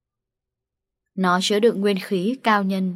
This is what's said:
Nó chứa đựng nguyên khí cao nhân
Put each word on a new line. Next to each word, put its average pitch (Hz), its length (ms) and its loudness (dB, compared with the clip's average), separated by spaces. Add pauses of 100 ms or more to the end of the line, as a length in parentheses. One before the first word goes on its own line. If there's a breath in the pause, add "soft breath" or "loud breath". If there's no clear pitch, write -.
(1160)
Nó 185 260 0
chứa 208 180 0
đựng 226 200 2
nguyên 202 200 0
khí 202 420 -2
cao 208 200 2
nhân 190 340 -2